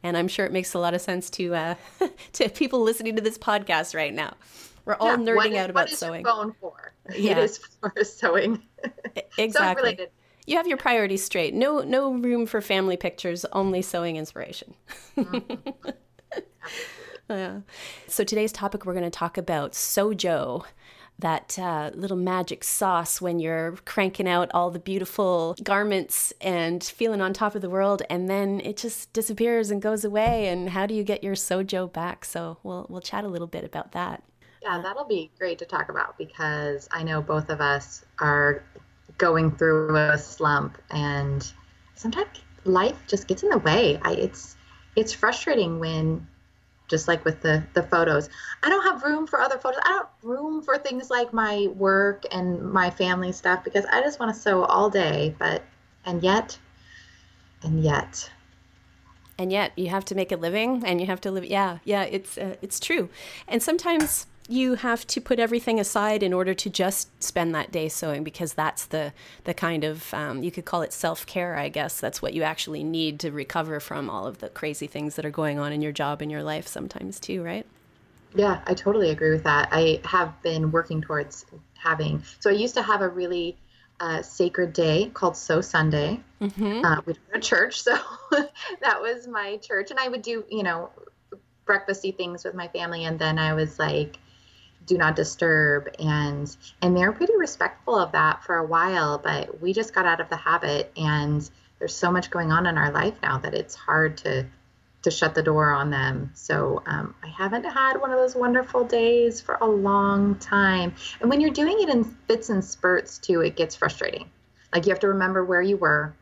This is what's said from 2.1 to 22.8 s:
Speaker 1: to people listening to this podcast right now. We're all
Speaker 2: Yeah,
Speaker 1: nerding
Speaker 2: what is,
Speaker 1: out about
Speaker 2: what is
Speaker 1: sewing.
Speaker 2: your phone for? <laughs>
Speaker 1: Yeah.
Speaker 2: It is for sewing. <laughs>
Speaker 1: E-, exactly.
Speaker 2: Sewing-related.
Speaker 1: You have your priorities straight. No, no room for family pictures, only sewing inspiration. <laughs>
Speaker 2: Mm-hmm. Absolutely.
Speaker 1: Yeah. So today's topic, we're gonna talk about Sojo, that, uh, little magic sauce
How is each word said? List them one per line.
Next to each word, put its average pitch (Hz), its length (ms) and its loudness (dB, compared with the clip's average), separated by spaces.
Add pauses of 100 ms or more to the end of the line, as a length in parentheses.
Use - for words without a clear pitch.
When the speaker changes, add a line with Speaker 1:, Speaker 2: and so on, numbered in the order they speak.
Speaker 1:
to - 160 0
people 254 320 0
listening 226 360 0
to 214 40 0
this 226 160 -2
podcast 202 560 0
right 156 200 -2
now. 143 200 -6 (520)
We're 208 100 0
all 220 120 2
Speaker 2:
Yeah, 247 100 4
Speaker 1:
nerding 226 180 2
Speaker 2:
what 214 160 4
is, 208 60 0
Speaker 1:
out 185 120 0
about 180 160 2
Speaker 2:
what - 80 -8
is - 60 -6
Speaker 1:
sewing. 165 260 -6
Speaker 2:
your 233 80 4
phone 214 260 -4
for? - 340 -14 (120)
<laughs> 190 120 -12
Speaker 1:
Yeah. 208 160 2
Speaker 2:
It 165 60 4
is - 180 2
for - 340 -8 (120)
sewing. 202 600 0 (200)
<laughs> - 20 -10 (320)
Speaker 1:
E-, - 40 -8 (160)
exactly. 220 140 0 (320)
Speaker 2:
Sewing-related. 185 260 -2 (360)
Speaker 1:
You 294 120 0
have 339 100 0
your 294 100 2
priorities 202 460 2
straight. 170 300 -2
No, 277 260 2
no 269 360 0
room 240 300 0
for 220 140 -2
family 190 380 0
pictures, 175 560 -6
only 190 280 0
sewing 170 360 -4
inspiration. - 560 -12 (220)
<laughs> - 220 -10
Speaker 2:
Mm-hmm. 247 380 -4
Absolutely. - 380 -12 (1400)
Speaker 1:
Yeah. 196 320 -6 (460)
So - 160 -2
today's 214 280 0
topic, 202 340 -6
we're 180 80 -4
gonna 175 160 -2
talk - 280 -6
about 160 360 -2
Sojo, 170 920 -2 (540)
that, 165 380 -4
uh, 165 360 -2
little 185 240 -4
magic 180 460 -2
sauce 175 580 0